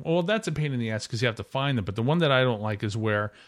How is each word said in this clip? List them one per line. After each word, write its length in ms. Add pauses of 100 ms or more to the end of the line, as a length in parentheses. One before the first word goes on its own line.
well, 160
that's 260
a 40
pain 200
in 80
the 120
ass 160
'cause 160
you 20
have 120
to 60
find 360
them, 60
but 100
the 80
one 160
that 120
I 120
don't 180
like 220
is 120
where 360 (160)